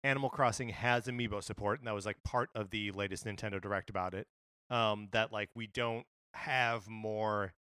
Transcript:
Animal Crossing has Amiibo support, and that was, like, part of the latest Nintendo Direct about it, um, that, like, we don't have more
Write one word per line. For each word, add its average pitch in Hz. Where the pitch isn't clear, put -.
Animal 135
Crossing 123
has 120
Amiibo 120
support, 104
and 123
that 110
was, 101
like, 104
part 123
of 104
the 104
latest 98
Nintendo 101
Direct 98
about 92
it, 95
um, 107
that, 110
like, 104
we 117
don't 117
have 117
more 107